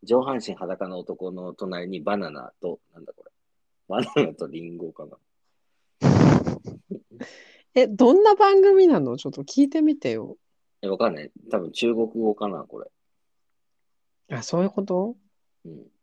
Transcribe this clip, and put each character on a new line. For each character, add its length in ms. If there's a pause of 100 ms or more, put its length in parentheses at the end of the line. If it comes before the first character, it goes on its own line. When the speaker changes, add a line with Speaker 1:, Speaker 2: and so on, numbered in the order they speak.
Speaker 1:
上 200
半 220
身 100
裸 320
の 120
男 320
の 220
隣 340
に 140
バ 160
ナ 140
ナ 280
と、 200 (140)
な 60
ん 60
だ 80
こ 100
れ。 80 (560)
バ 140
ナ 260
ナ 60
と 140
リ 160
ン 140
ゴ 140
か 140
な。 120 (840)
Speaker 2:
<laughs> 1300 (480)
え、 120
ど 260
ん 100
な 120
番 260
組 260
な 120
の？ 180
ち 100
ょ 20
っ 20
と 120
聞 200
い 60
て 120
み 160
て 140
よ。 260 (440)
Speaker 1:
え、 60
わ 100
か 120
ん 60
な 60
い。 100 (180)
多 100
分 120
中 220
国 140
語 280
か 120
な、 160
こ 160
れ。 120 (1400)
Speaker 2:
あ、 80
そ 160
う 40
い 40
う 40
こ 120
と？ 320 (500)
Speaker 1:
う 40
ん。 220 (120)